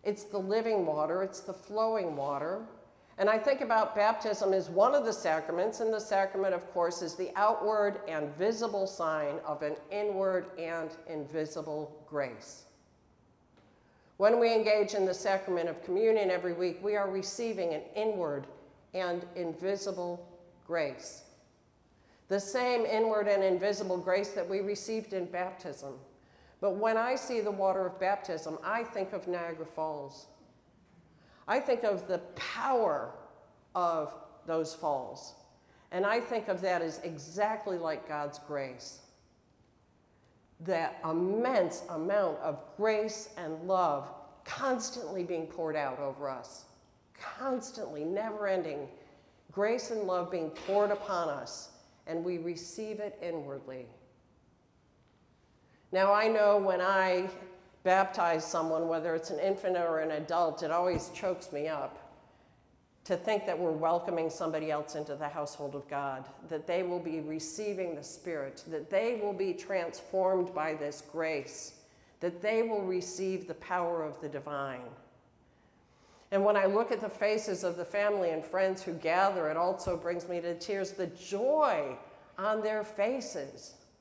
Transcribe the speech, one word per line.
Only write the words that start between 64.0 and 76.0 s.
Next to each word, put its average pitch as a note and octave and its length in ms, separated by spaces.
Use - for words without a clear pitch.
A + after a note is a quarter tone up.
somebody D#3 400
else D3+ 260
into D3 180
the D3 140
household C#3+ 480
of C#3 120
God, C3+ 400
that D#3+ 180
they F3 160
will F3+ 180
be D#3+ 200
receiving E3+ 720
the D3 80
Spirit, C#3+ 640
that D#3 220
they A3 300
will G#3 120
be F#3 220
transformed F#3 1000
by D#3 220
this D3 280
grace, - 800
that F3 220
they A3 220
will A3 200
receive F#3 640
the D#3+ 80
power E3+ 480
of D3+ 180
the D#3 80
divine. C#3 600